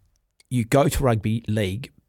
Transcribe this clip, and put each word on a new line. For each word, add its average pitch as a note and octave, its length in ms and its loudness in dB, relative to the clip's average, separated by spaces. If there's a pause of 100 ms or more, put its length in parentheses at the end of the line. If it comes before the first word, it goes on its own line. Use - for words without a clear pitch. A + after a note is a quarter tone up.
(520)
"You A#2+ 140 0
go C#3 220 2
to C#3 160 0
rugby A2+ 440 0
league, G#2+ 440 -4 (180)